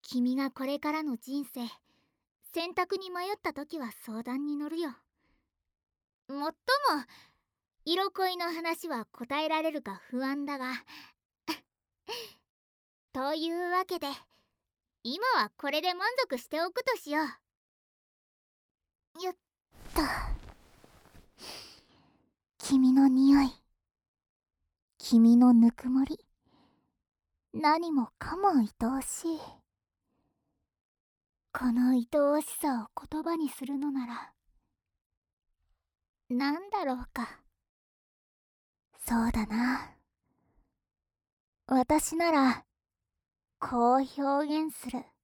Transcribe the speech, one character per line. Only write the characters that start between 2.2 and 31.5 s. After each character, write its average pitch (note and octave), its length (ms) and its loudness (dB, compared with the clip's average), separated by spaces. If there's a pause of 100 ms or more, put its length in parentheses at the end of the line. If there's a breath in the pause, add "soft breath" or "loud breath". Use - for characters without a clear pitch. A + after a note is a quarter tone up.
選 E4+ 200 -6
択 F#4 240 -2
に F#4+ 140 -10
迷 F4+ 200 -6
っ G#4 60 -4
た E4 160 -6
時 D4 260 -10
は A#3+ 120 -8 (120)
相 A3+ 200 -10
談 C4 220 -6
に D4 120 -4
乗 D4 100 -6
る D#4+ 120 -6
よ。 D#4 180 -6 (1300)
も C#4+ 220 -6
っ - 20 -6
と D#4+ 60 -20 (380)
も、 C#4 100 -4 (800 soft breath)
色 F#4+ 260 -2
恋 F#4 260 -2
の F4 140 -4
話 E4 360 -6
は A#3+ 180 -6
答 C#4 380 -6
え D#4 40 -2
ら D#4 140 -2
れ D#4+ 100 -2
る D4+ 100 -6
か F#3+ 280 -12
不 B3+ 160 -4
安 C#4 200 -4
だ C#4+ 120 -6
が。 B3+ 260 -8 (640 loud breath)
<laughs> - 180 -10 (1500 loud breath)
と C4+ 220 -4
い D#4+ 160 -4
う F4 200 -4
わ F#4 140 0
け F#4 140 -6
で、 D4 80 -8 (960)
今 D#4+ 220 -6 (160)
は - 160 -4
こ C#4+ 140 -4
れ D4+ 100 0
で F4+ 120 -2
満 F4+ 140 -4 (100)
足 A#4+ 200 -2
し A#3+ 100 -14
て D#4 140 -6
お E4+ 100 -4
く B4+ 120 -8
と B4+ 140 0
し D4 140 -12
よ D4+ 120 0
う。 - 20 -2 (2000)
よ F#4 80 -6
っ - 40 -14 (600)
と。 E4 60 2 (2500 loud breath)
君 C4 360 4
の C#4 140 8
匂 C4+ 340 8
い、 C4+ 220 -2 (1300)
君 A#3 400 8
の B3 160 10
ぬ A#3 180 8
く B3+ 180 -8
も C4 160 2
り、 - 220 -12 (1300)
何 D#4+ 380 2
も C4 280 0
か - 180 -8
も G4 120 2
愛 B3+ 200 4 (140)
お C4 180 -2
し - 340 -6
い。 D#4 40 -12 (2250)